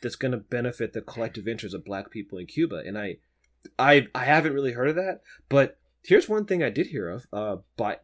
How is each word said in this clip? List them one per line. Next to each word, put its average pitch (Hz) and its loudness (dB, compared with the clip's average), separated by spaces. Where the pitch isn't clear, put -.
that's 120 -6
gonna 127 -2
benefit 120 -4
the 107 -8
collective 113 -8
interests 110 -6
of 90 -10
black 98 -10
people 98 -12
in 87 -12
Cuba?" 147 -4
And 104 -8
I, 101 -8
I, 131 8
I 127 -4
haven't 151 4
really 139 0
heard 123 0
of 156 0
that, 185 -4
but 139 4
here's 220 6
one 214 0
thing 180 0
I 123 0
did 143 -2
hear 101 -6
of. 110 -10
Uh, 104 -4
Bi-, 104 -4